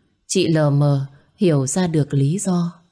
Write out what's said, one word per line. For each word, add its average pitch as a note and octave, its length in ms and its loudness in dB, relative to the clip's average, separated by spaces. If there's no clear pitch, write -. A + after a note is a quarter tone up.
chị F#3 200 -2
lờ D#3 220 2
mờ C#3+ 360 0
hiểu D3 320 0
ra F#3 200 -2
được D#3 260 -2
lý C#3+ 260 0
do. F3 340 -2